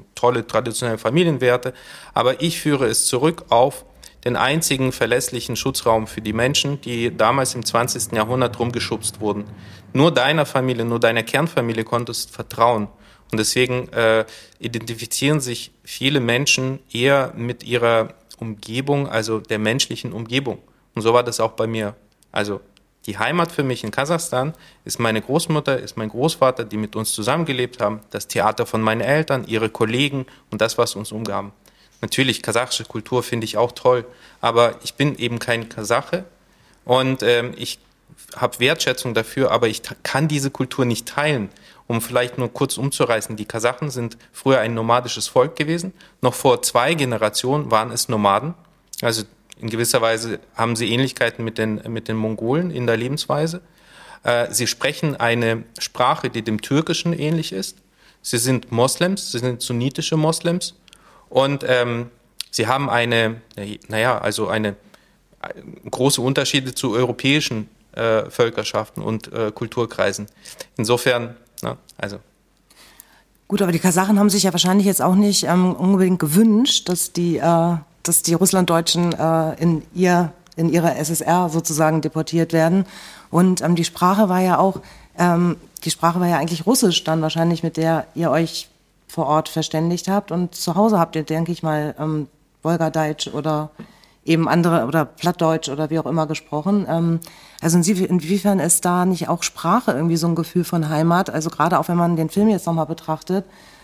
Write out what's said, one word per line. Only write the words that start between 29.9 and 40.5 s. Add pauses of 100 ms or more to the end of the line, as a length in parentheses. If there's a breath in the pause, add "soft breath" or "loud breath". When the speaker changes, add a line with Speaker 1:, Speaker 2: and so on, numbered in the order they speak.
Speaker 1:
und
das,
was
uns
umgaben. (500 soft breath)
Natürlich,
kasachische
Kultur
finde
ich
auch
toll, (360 loud breath)
aber
ich
bin
eben
kein
Kasache (600 soft breath)
und,
ähm,
ich (560)
hab
Wertschätzung
dafür,
aber
ich
ta-,
kann
diese